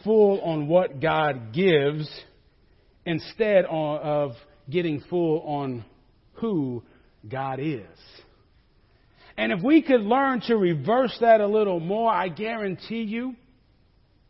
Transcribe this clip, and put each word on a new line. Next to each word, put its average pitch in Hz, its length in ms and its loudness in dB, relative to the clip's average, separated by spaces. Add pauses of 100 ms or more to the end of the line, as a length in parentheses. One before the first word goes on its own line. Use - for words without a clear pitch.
full 208 380 4
on 156 260 -2
what 160 320 2
God 143 540 0
gives 151 540 2 (960)
instead 185 580 2
on, 156 360 -2
of 147 320 -2 (360)
getting 160 400 -2
full 170 380 0
on 139 360 -6 (520)
who 143 480 -4 (440)
God 131 320 -6
is. 117 400 -8 (1400)
And 220 120 -2
if 180 120 -2
we 294 180 4
could 247 220 2
learn 262 400 0
to 233 160 0
reverse 190 600 0
that 226 200 6
a 208 60 0
little 202 340 0
more, 214 300 0
I 185 180 0
guarantee 214 760 -6
you, 233 300 -6 (960)